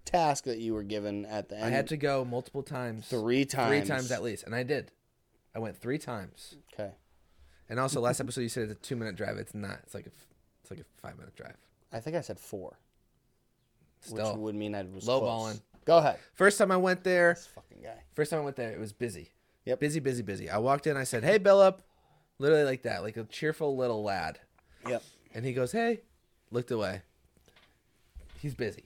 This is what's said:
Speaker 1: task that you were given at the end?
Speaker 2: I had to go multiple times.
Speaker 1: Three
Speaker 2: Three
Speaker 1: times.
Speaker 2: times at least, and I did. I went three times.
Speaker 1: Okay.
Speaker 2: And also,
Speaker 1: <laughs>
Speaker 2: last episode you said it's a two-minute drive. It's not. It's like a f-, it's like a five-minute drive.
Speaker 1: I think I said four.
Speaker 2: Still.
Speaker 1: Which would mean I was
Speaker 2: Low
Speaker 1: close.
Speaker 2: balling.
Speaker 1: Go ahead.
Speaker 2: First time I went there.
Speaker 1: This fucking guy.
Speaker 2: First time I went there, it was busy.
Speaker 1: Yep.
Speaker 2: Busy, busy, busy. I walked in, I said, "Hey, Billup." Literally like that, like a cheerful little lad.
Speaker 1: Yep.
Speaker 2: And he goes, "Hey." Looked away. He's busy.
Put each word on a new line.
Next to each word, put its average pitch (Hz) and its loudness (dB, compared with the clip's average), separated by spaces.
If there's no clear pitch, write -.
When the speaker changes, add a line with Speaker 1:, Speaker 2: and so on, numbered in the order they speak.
Speaker 1:
task 156 2
that 120 -2
you 113 -2
were 107 0
given 104 -4
at 107 -6
the 101 -10
end? 110 -4
Speaker 2:
I 113 0
had 139 0
to 156 -2
go 139 0
multiple 123 -6
times. 120 -6
Speaker 1:
Three 120 2
Speaker 2:
Three - 0
Speaker 1:
times. 139 2
Speaker 2:
times 131 -2
at 113 -2
least, 110 -6
and 110 -6
I 123 -2
did. 127 -2
I 113 -8
went 107 -8
three 135 -4
times. 104 -12
Speaker 1:
Okay. 98 -8
Speaker 2:
And 113 -2
also, 135 0
Speaker 1:
<laughs> - 0
Speaker 2:
last 120 2
episode 135 -6
you 117 -2
said 117 -4
it's 107 -4
a 107 -10
two-minute 110 -6
drive. 104 -4
It's 101 -10
not. 98 -8
It's - -18
like - -12
a - -18
f-, - -20
it's - -20
like 92 -12
a - -18
five-minute - -18
drive. - -18
Speaker 1:
I 113 -8
think 156 -6
I 165 0
said 98 -10
four. - -12
Speaker 2:
Still. 110 -4
Speaker 1:
Which 104 -4
would 107 -4
mean 104 -4
I 101 -4
was 95 -12
Speaker 2:
Low 127 4
Speaker 1:
close. 117 0
Speaker 2:
balling. 110 -4
Speaker 1:
Go 165 8
ahead. 135 4
Speaker 2:
First 202 6
time 196 4
I 185 4
went 185 2
there. 175 6
Speaker 1:
This - -12
fucking - -20
guy. - -16
Speaker 2:
First 151 0
time 160 0
I 151 -2
went 139 -6
there, 113 -4
it 101 -8
was 107 -8
busy. 104 -6
Speaker 1:
Yep. 127 0
Speaker 2:
Busy, 151 0
busy, 127 -2
busy. 95 -6
I 95 0
walked 135 2
in, 147 2
I 135 -2
said, 117 -2
"Hey, 190 6
Billup." 196 8
Literally 151 6
like 131 0
that, 104 -2
like 113 -8
a 113 -6
cheerful 151 -2
little 120 0
lad. 92 -2
Speaker 1:
Yep. 120 -2
Speaker 2:
And 113 -6
he 131 -2
goes, 127 0
"Hey." 233 0
Looked 123 -4
away. 98 -2
He's 143 -6
busy. 113 -6